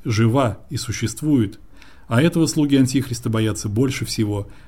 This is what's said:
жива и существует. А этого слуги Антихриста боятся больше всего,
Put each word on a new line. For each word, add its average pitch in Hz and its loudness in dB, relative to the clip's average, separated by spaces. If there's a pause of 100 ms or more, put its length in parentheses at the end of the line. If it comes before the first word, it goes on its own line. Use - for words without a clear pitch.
жива 113 2 (100)
и 127 -6
существует. 117 -2 (480)
А 117 2
этого 165 2
слуги 147 2
Антихриста 127 0
боятся 110 0
больше 123 -2
всего, 104 -4 (200)